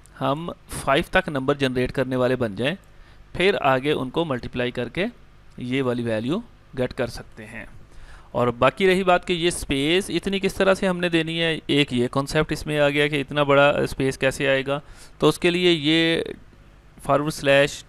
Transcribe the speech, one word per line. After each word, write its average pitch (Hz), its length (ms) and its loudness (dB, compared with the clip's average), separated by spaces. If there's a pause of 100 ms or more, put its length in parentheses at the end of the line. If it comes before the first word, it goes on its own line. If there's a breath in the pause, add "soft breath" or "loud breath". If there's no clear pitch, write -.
(160)
हम 147 360 -4 (180)
फ़ाइव - 420 0
तक 185 160 2
नंबर 143 280 0
जनरेट 127 360 0
करने 131 240 -2
वाले 127 200 2
बन 110 200 -4
जाएं, 135 200 -2 (580 soft breath)
फिर 190 220 2
आगे 135 380 2
उनको 131 300 -2
मल्टीप्लाई 123 460 -4
करके 123 360 -4 (540)
ये 123 220 -2
वाली 123 200 -2
वैल्यू 117 400 -2 (340)
गेट 123 160 -4
कर 120 160 -4
सकते - 360 -16
हैं। 110 220 -16 (680 soft breath)
और 120 180 2
बाकी 127 340 2
रही 185 180 4
बात 180 200 4
कि 180 100 -2
ये 170 180 0
स्पेस 151 600 -2
इतनी 190 280 -2
किस 190 160 -2
तरह 190 180 4
से 190 120 -2
हमने 175 240 -2
देनी 165 280 0
है, 165 220 -2 (100)
एक 143 220 2
ये 123 160 2
कॉन्सेप्ट 151 440 -2
इसमें 151 260 -4
आ 143 100 4
गया 147 200 2
कि 151 120 -2
इतना 143 240 -2
बड़ा 139 420 4
स्पेस 135 320 -2
कैसे 139 280 0
आएगा। 135 340 0 (400 loud breath)
तो 151 80 4
उसके 175 220 2
लिए 175 220 2
ये 165 640 0 (640)
फॉरवर्ड 147 360 0
स्लैश 139 540 2